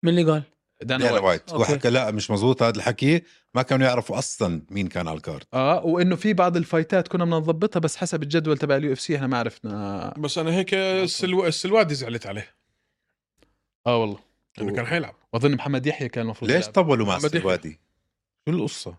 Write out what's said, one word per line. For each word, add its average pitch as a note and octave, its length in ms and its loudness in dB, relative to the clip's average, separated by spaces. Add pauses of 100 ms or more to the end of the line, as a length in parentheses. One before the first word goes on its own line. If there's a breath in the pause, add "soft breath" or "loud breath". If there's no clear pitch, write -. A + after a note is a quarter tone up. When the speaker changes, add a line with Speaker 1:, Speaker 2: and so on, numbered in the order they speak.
Speaker 1:
مين F3 160 4
اللي D#3+ 140 4
قال؟ D3+ 100 0 (400)
Speaker 2:
دانا C3 220 -2
Speaker 3:
دانا A#2 160 4
Speaker 2:
وايت. G2 40 -2
Speaker 3:
وايت. F2 280 0
هو A2+ 80 0
Speaker 1:
أوكي. A#2 120 4
Speaker 3:
حكى C3 180 2
لا، A#2+ 200 2
مش G#2+ 200 -4
مظبوط A#2 320 2
هذا A#2 140 2
الحكي، C3+ 460 2 (320 soft breath)
ما B2+ 80 2
كانوا C3 240 2
يعرفوا B2 320 0
أصلًا F2 520 -2
مين F#2+ 180 -4
كان F2 200 -4
على D#2+ 80 -6
الكارد. D#2 280 -10 (100)
Speaker 2:
آه، D3 300 2
وإنه F3 320 2
في G#3+ 160 0
بعض F3+ 240 2
الفايتات E3 520 0
كنا F3 160 -2
بدنا E3+ 120 0
نضبطها، E3 440 0
بس D#3+ 160 -2
حسب E3+ 260 -4
الجدول D3+ 360 0
تبع C#3+ 180 2
اليو C#3+ 160 0
اف B2 80 -4
سي D#3 160 -2
إحنا C#3 100 -2
ما B2+ 120 0
عرفنا. G#2 800 -6
Speaker 4:
بس D3 200 -4
أنا E3 160 -2
هيك F#3+ 200 0
Speaker 2:
آه. F#3+ 300 0
Speaker 4:
السلو-، F#3 400 0
السلوادي F3+ 500 2
زعلت A#2 320 -8
عليه. G2+ 280 -12 (1300)
Speaker 2:
آه A#2+ 100 2
والله. G#2+ 220 -2 (420)
Speaker 4:
إنه G#2 140 -4
كان A#2+ 120 -4
حيلعب. D#3 280 -4 (180)
Speaker 2:
وأظن C#3 220 2
محمد C3+ 320 -2
يحيى C#3+ 220 -4
كان A#2 160 -6
المفروض A2+ 260 -4
Speaker 3:
ليش E3+ 120 4
Speaker 2:
يلعب. - 120 -8
Speaker 3:
طولوا C#3+ 320 4
مع G2 60 2
Speaker 4:
محمد F2+ 120 -2
يحيى. - 140 0
Speaker 3:
السلوادي؟ E2+ 420 -2 (680)
شو D#3 60 0
القصة؟ A2 440 -6